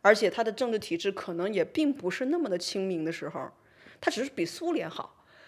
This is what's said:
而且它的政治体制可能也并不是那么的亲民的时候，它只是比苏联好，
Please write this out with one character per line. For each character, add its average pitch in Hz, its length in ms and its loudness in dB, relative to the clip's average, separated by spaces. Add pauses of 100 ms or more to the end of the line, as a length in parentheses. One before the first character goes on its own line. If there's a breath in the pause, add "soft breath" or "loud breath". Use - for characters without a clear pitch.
而 202 140 10
且 220 160 4
它 233 120 -2
的 220 80 2
政 233 220 -2
治 220 60 0
体 170 180 -4
制 190 160 -2
可 190 220 -8
能 180 180 -2
也 185 100 2
并 294 300 2
不 180 180 -2
是 254 160 -2
那 320 120 2
么 294 100 0
的 180 80 0
亲 190 300 -2
民 170 180 -2
的 165 80 -2
时 156 160 -8
候， 135 200 -8 (540 loud breath)
它 - 80 4
只 220 120 -4
是 277 80 -4
比 - 140 -2
苏 330 300 -4
联 170 160 -4
好， - 340 -12 (240 loud breath)